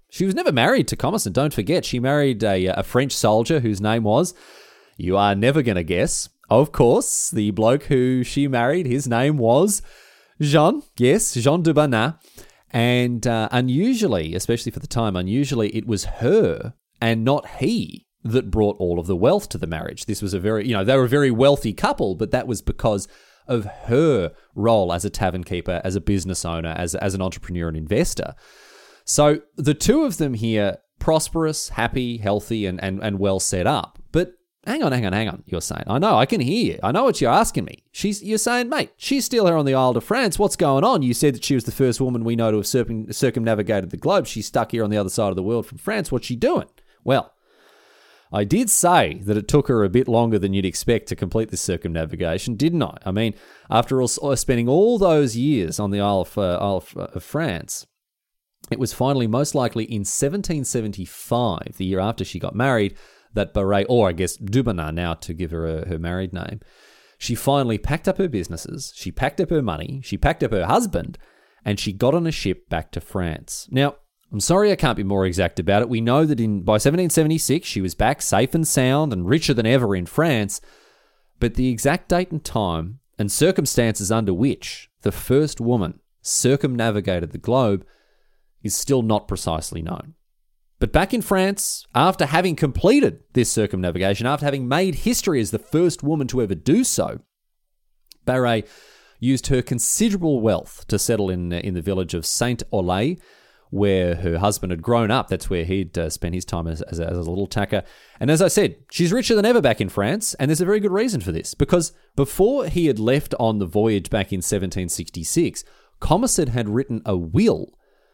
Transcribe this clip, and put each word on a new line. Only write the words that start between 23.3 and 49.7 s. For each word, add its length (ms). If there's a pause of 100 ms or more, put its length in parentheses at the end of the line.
of 180 (200)
her 460 (220)
role 400
as 100
a 60
tavern 340
keeper, 400
as 120
a 60
business 440
owner, 320
as, 160
as 220
an 80
entrepreneur 440
and 80
investor. 600 (680)
So 360 (140)
the 180
two 300
of 160
them 160
here, 420 (220)
prosperous, 720
happy, 480
healthy, 500
and, 160
and, 180
and 160
well 220
set 260
up. 320 (140)
But 220 (340)
hang 160
on, 80
hang 160
on, 60
hang 140
on, 200
you're 120
saying. 280
I 100
know, 180
I 120
can 140
hear 320
you. 100
I 80
know 120
what 180
you're 100
asking 340
me. 260
She's, 300
you're 160
saying, 320
"Mate, 280
she's 280
still 220
here 100
on 80
the 80
Isle 200
de 80
France. 360
What's 180
going 280
on? 180
You 140
said 180
that 100
she 120
was 80
the 80
first 280
woman 240
we 120
know 160
to 60
have 100
circum-, 440
circumnavigated 800
the 80
globe. 300
She's 180
stuck 280
here 100
on 80
the 60
other 120
side 200
of 60
the 60
world 240
from 140
France. 320
What's 160
she 80
doing?" 320 (360)
Well, 300 (1000)
I 120
did 260
say 560
that 100
it 120
took 200
her 160